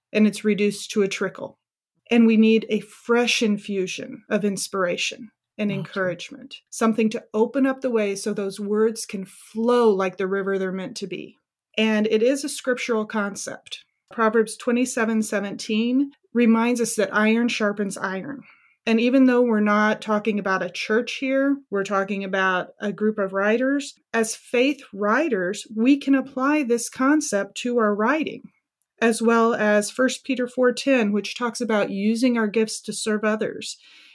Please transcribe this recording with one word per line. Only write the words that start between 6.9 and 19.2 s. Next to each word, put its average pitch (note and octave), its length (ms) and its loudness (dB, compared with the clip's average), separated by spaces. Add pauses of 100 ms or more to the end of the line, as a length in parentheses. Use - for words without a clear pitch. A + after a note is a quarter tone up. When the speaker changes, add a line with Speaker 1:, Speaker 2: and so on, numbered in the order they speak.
Speaker 1:
to A3+ 140 -8 (100)
open A#3 320 2
up C4 140 -2
the C4 100 -2
way G#3 240 0
so G#3 180 -6
those G3 280 -6
words G#3+ 460 0
can F#3+ 180 -8
flow A3+ 680 0
like F#3+ 260 0
the F#3+ 120 -2
river G3 280 -2
they're F#3+ 140 -2
meant F#3 280 -8
to F#3+ 100 -10
be. - 280 -12 (400)
And A3 300 2
it G#3+ 160 2
is C#4 220 2
a D4 40 -6
scriptural A#3 580 -2
concept. - 800 -8 (280)
Proverbs A3 440 2
twenty-seven A#3 680 0
seventeen A3+ 880 -2 (200)
reminds A#3 480 4
us A3 140 -2
that G3 180 -2
iron A3 360 2
sharpens G#3 500 -4
iron. F#3+ 460 -8 (420)
And A3+ 140 2
even B3+ 240 4